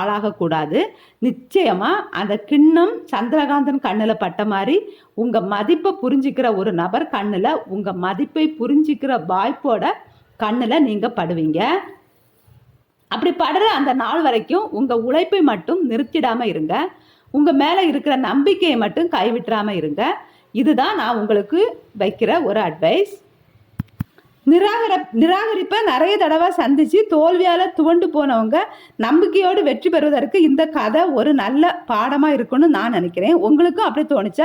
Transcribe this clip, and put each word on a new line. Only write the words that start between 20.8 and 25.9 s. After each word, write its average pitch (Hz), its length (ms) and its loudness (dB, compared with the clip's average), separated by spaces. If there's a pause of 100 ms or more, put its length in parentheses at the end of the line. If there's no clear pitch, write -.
நான் 240 220 -2
உங்களுக்கு 214 640 0 (160)
வைக்கிற 220 460 -2
ஒரு 208 160 -2
அட்வைஸ். 175 600 -2 (1300)
நிராகர-, 403 600 2
நிராகரிப்பை 381 760 0
நிறைய 349 300 2